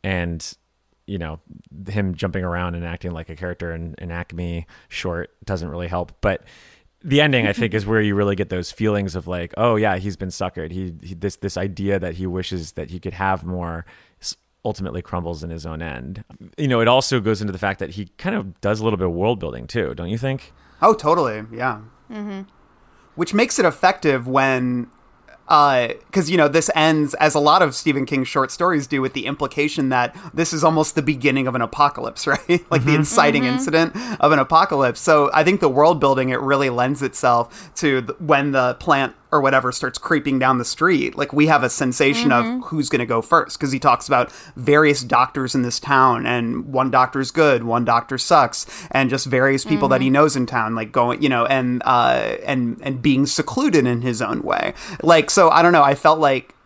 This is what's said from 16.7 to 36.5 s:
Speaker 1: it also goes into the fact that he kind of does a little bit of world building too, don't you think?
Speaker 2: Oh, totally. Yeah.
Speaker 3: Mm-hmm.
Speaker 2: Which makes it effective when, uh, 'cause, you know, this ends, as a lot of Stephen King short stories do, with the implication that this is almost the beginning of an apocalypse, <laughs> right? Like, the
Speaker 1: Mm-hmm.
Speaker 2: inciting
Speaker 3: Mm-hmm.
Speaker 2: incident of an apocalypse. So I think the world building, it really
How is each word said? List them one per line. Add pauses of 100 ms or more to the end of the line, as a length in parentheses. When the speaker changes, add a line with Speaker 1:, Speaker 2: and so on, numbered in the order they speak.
Speaker 1:
it
also
goes
into
the
fact
that
he (120)
kind
of
does
a
little
bit
of
world
building
too,
don't
you
think? (300)
Speaker 2:
Oh,
totally. (100)
Yeah. (320)
Speaker 3:
Mm-hmm. (720)
Speaker 2:
Which
makes
it
effective
when, (580)
uh, (200)
'cause,
you
know,
this
ends,
as
a
lot
of
Stephen
King
short
stories
do,
with
the
implication
that (180)
this
is
almost
the
beginning
of
an
apocalypse,
<laughs>
right? (280)
Like,
the
Speaker 1:
Mm-hmm.
Speaker 2:
inciting
Speaker 3:
Mm-hmm.
Speaker 2:
incident (240)
of
an
apocalypse.
So
I
think
the
world
building,
it
really